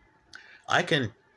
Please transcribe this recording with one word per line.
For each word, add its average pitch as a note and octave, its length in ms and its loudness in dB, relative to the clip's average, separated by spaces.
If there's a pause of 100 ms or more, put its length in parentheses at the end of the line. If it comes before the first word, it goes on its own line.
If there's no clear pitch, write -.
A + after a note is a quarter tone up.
(680)
I D3 140 2
can C#3+ 320 0 (240)